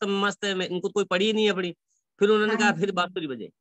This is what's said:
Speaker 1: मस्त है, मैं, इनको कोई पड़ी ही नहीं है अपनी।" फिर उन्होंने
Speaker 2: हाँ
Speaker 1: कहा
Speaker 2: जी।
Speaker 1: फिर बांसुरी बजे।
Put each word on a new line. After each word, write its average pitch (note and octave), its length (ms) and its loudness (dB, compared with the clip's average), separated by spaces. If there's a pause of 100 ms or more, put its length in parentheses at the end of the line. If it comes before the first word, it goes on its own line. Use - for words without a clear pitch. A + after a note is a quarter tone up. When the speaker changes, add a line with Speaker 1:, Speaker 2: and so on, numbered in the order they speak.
Speaker 1:
मस्त G3 420 -2
है, G3 100 -2
मैं, F#3 120 -4
इनको F3+ 220 -4
कोई G3+ 140 0
पड़ी F#3 220 0
ही A3 80 2
नहीं G#3+ 120 2
है G#3 60 4
अपनी।" F3+ 240 -4 (440)
फिर G#3 100 6
उन्होंने G#3+ 240 4
Speaker 2:
हाँ G#3+ 60 0
Speaker 1:
कहा G#3 120 4
Speaker 2:
जी। D#3+ 80 -4
Speaker 1:
फिर G3 120 -2
बांसुरी F3+ 360 -4
बजे। A#2+ 340 -10